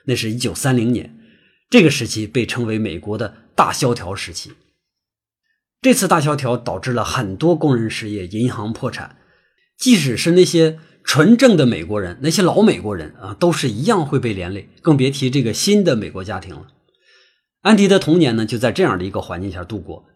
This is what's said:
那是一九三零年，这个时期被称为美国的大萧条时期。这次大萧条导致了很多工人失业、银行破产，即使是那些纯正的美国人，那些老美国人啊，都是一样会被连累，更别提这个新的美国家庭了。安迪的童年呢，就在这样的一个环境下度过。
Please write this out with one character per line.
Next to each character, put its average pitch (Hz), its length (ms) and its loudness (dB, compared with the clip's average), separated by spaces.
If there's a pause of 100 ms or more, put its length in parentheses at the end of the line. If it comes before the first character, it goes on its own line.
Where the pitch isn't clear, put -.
那 123 100 -2
是 117 140 -4
一 113 60 -6
九 123 180 -4
三 131 220 0
零 120 160 0
年， - 260 -6 (520)
这 233 120 8
个 156 80 6
时 123 160 -4
期 107 200 -6
被 117 180 -2
称 120 220 -6
为 110 120 -4
美 95 200 -4
国 104 180 -8
的 107 180 -8 (220)
大 151 160 2
萧 123 220 -2
条 98 200 -10
时 90 200 -12
期。 - 180 -16 (1300)
这 254 140 4
次 196 120 0
大 175 140 4
萧 147 160 0
条 123 200 -2
导 95 220 -8
致 127 140 -6
了 117 100 -2
很 104 320 -4
多 160 220 2
工 156 180 2
人 113 160 -2
失 107 200 -10
业、 101 160 -8
银 110 260 -2
行 107 220 -8
破 117 160 -6
产， - 260 -16 (600)
即 254 180 6
使 135 220 0
是 170 140 0
那 180 120 8
些 160 340 2 (240)
纯 165 320 6
正 233 220 4
的 147 80 4
美 107 180 0
国 101 160 -6
人， 90 220 -8
那 131 80 -2
些 160 140 0
老 151 180 2
美 190 180 4
国 101 160 -6
人 78 240 -10
啊， 98 140 -14
都 175 180 0
是 147 200 -2
一 107 140 -6
样 196 200 0
会 143 140 -2
被 117 160 -4
连 90 180 -8
累， 101 160 -14 (140)
更 151 160 4
别 127 120 2
提 135 200 -4
这 135 120 0
个 110 120 -2
新 202 280 2
的 160 140 2
美 95 140 -6
国 92 120 -10
家 95 160 -10
庭 95 160 -16
了。 76 120 -20 (960)
安 208 140 4
迪 196 120 4
的 190 100 6
童 175 220 2
年 120 160 2
呢， 113 100 -2
就 120 100 -6
在 113 140 0
这 185 140 0
样 113 120 0
的 90 80 -6
一 95 60 -8
个 98 100 -6
环 90 220 -8
境 98 80 -8
下 90 140 -12
度 98 160 -10
过。 87 360 -18